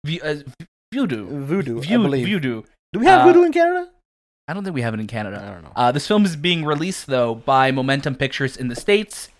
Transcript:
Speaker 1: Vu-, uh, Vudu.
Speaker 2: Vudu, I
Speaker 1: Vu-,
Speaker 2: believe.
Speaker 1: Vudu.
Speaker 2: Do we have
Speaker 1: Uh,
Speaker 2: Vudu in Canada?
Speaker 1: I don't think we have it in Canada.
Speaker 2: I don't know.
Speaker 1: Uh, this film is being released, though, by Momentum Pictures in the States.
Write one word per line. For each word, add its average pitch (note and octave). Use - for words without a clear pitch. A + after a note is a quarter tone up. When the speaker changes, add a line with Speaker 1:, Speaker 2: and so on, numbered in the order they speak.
Speaker 1:
Vu-, D#3+
uh, D3+
Vudu. C#3
Speaker 2:
Vudu, C#3+
I -
Speaker 1:
Vu-, A3+
Speaker 2:
believe. C#3
Speaker 1:
Vudu. C3+
Speaker 2:
Do F#3+
we B3+
have F#4
Speaker 1:
Uh, F4+
Speaker 2:
Vudu F4
in D#4
Canada? F4
Speaker 1:
I D#3
don't G3
think F#3
we B2+
have A2+
it A2
in G#2+
Canada. G2+
Speaker 2:
I G2+
don't F#2
know. -
Speaker 1:
Uh, B2
this C#3+
film G#3
is E3+
being E3
released, D#3
though, A#2+
by C3
Momentum C3+
Pictures C3+
in B2+
the A#2+
States. -